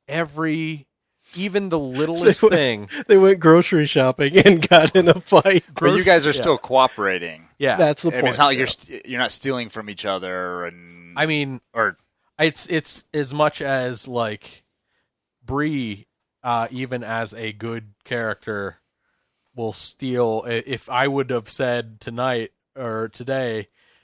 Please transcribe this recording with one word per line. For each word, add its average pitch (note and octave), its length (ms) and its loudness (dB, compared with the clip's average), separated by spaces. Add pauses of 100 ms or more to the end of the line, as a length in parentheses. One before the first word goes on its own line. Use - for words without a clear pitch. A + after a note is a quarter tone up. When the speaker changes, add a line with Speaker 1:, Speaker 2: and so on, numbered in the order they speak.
Speaker 1:
every, D#3 800 -6 (480)
even F#3+ 360 -4
the E3 100 -2
Speaker 2:
<laughs> - 0 -
Speaker 1:
littlest D#3+ 640 0
Speaker 2:
They A3 60 8
went, G3 60 4 (380)
Speaker 1:
thing. D4 160 -10
Speaker 2:
they G3+ 100 8
went F#3+ 220 6
grocery D#3+ 480 4
shopping C#3 580 0
and F3 240 6
got D#3+ 260 6
in F3+ 120 6
a E3+ 120 4
fight. F#3 440 4 (100)
Speaker 3:
But F3 220 2
you A3 80 2
guys E3+ 240 4
are D3+ 40 4
Speaker 1:
Yeah. C3+ 100 -2
Speaker 3:
still C#3+ 180 2
cooperating. F#2 880 0 (100)
Speaker 1:
Yeah. C3 200 0
Speaker 2:
That's D3+ 260 0
the E3+ 60 -2
Speaker 3:
I - 20 2
mean, B2 100 -2
Speaker 2:
point. C3 80 2
Speaker 3:
it's A#2 80 -2
not C#3+ 80 6
like C3+ 140 2
you're B2+ 80 0
Speaker 2:
Yeah. - 40 -4 (280)
Speaker 3:
st-, - 80 -20
you're B2 120 -6
not A#2+ 120 -2
stealing B2 380 -6
from G#2 200 -12
each G#2 160 -12
other, F#2 600 -6
and F2 520 -16
Speaker 1:
I D3+ 80 -2
mean, C#3+ 360 -4 (120)
Speaker 3:
or G#2 240 -2 (400)
Speaker 1:
it's, - 300 -2
it's - 440 -6
as C#3 220 -6
much D3+ 260 -2
as, C3 480 -4
like, A#2 540 -8 (840)
Bree, C3 640 -6 (380)
uh, A#2 260 -2
even B2 340 -8
as A2+ 300 -6
a A2 200 -10
good A2 500 -12
character, G#2+ 760 -8 (800)
will A2+ 180 -6
steal. A#2+ 760 -4
I-, A#2 180 -4
if B2 240 -10
I B2+ 180 0
would C#3 220 -2
have A#2 180 -6
said A#2+ 540 -6
tonight A#2+ 520 -6 (220)
or A2+ 340 -8
today, A#2+ 580 -8 (360)